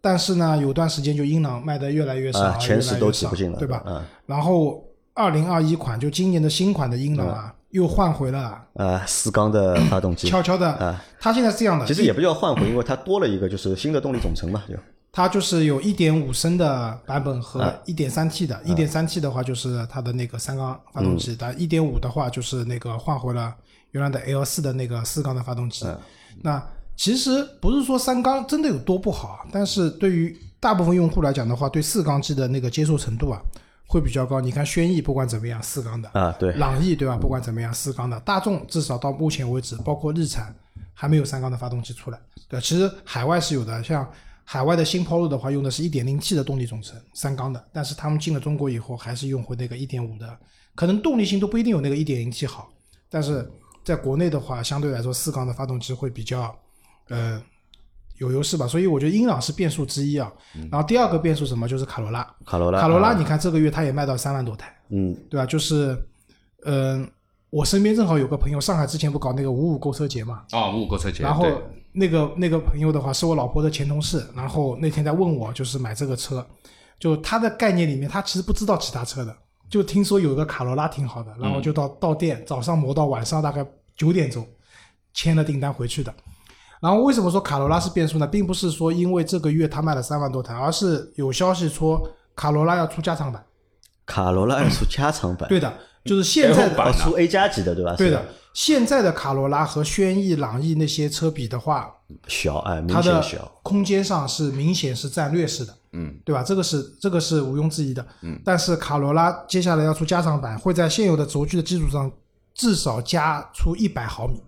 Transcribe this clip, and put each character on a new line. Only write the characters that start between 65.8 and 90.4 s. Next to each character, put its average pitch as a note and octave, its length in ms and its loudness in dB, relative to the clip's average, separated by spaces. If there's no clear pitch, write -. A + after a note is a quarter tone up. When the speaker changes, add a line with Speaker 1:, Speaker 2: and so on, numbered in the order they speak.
Speaker 1:
嗯， C3+ 400 0
我 D3 140 0
身 G3 200 4
边 G#3+ 100 6
正 G#3+ 140 4
好 D#3+ 100 4
有 C3+ 80 2
个 C#3 120 -2
朋 C#3 120 2
友， D3 100 -2
上 F3 180 0
海 C#3+ 100 2
之 D#3+ 100 -4
前 D3 140 0
不 C#3+ 80 -2
搞 B2+ 140 -2
那 C#3 100 -2
个 C3+ 80 0
五 D3+ 220 2
五 C3+ 40 0
购 C#3 140 -4
车 C#3+ 160 -4
节 A#2+ 160 -6
嘛？ A2+ 280 -10
Speaker 3:
啊， A2 200 2
五 A2 120 -2
五 F#2+ 40 -4
购 G2 100 0
车 G2 140 -2
节， D2+ 120 -4
Speaker 1:
然 D3 100 2
后 E3 100 2
Speaker 3:
对。 D#3+ 100 4
Speaker 1:
那 F#3+ 120 2
个， D3+ 300 2
那 F3+ 120 2
个 D#3+ 80 2
朋 D3 220 2
友 D#3 120 4
的 D3 80 2
话 C3+ 140 -2
是 - 100 -2
我 E3 120 2
老 B2+ 100 0
婆 D3 160 0
的 D#3 80 4
前 C#3+ 180 -2
同 D3 140 0
事， D3+ 240 -2
然 C3 140 -6
后 C3+ 280 0
那 D#3 120 0
天 D3+ 160 0
在 D3+ 60 0
问 E3+ 240 2
我， A2+ 180 -4
就 C3+ 100 -6
是 B2+ 140 -4
买 A#2 160 -4
这 C3+ 140 -4
个 C3 80 -2
车， B2+ 280 -6
就 D#3+ 200 2
他 F#3 200 -2
的 A3+ 140 2
概 G#3+ 200 2
念 F3 160 4
里 C#3+ 80 0
面， C#3 140 -4
他 G3 100 -4
其 F#3+ 200 -4
实 - 20 -2
不 G#3+ 100 -2
知 G#3 140 2
道 G3 120 4
其 - 140 -6
他 A#2+ 140 -6
车 C3 180 -8
的， A2 120 -10
就 G3+ 140 2
听 G3+ 200 2
说 G3+ 160 4
有 D3+ 140 2
个 D3 100 0
卡 D3+ 200 -6
罗 B2+ 120 -2
拉 D3+ 120 0
挺 C#3 200 -4
好 A#2 140 -10
的， A2 180 -12
然 C3+ 140 0
后 C#3 80 -2
就 D3+ 100 0
到， D3 140 0
Speaker 2:
嗯。 C#3 160 -10
Speaker 1:
到 D#3+ 140 2
店， D3+ 320 -2
早 C3 120 -4
上 D#3 160 0
磨 C#3+ 200 2
到 D3+ 100 4
晚 A#2+ 180 0
上 D#3 200 0
大 D3 80 0
概 C#3+ 120 -4
九 D#3 160 4
点 D#3 200 2
钟， A#2+ 120 -6
签 E3 220 2
了 D#3 80 4
订 D3 160 -2
单 C#3 120 -2
回 B2 160 -4
去 C#3 140 -4
的。 A2+ 100 -6
然 E3+ 100 6
后 G#3 120 6
为 C#4 100 6
什 A3+ 100 4
么 F3+ 60 4
说 F#3+ 100 4
卡 D3 200 -2
罗 C#3 100 2
拉 E3 100 4
是 E3+ 120 -2
变 E3 160 2
数 D#3 100 0
呢？ D3 80 4
并 G3 200 2
不 F3+ 100 -2
是 F3 160 0
说 E3 200 0
因 F3 200 2
为 F3 120 2
这 E3+ 160 0
个 D3+ 120 2
月 D#3 160 4
他 D3+ 120 -4
卖 D#3 140 2
了 C3 80 0
三 D3 180 -4
万 C#3 120 -2
多 B2+ 100 -4